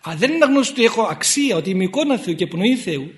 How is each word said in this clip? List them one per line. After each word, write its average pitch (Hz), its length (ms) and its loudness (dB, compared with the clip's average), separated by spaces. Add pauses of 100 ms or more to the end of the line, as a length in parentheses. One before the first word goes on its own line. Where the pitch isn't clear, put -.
Αν 165 160 -8
δεν 269 160 0
αναγνωρίσω 277 380 2
ότι 233 120 2
έχω 226 180 2
αξία, 214 540 0
ότι 160 140 -2
είμαι 185 140 0
εικόνα 262 320 0
Θεού 175 180 -4
και 165 120 -2
πνοή 214 300 2
Θεού 156 420 -6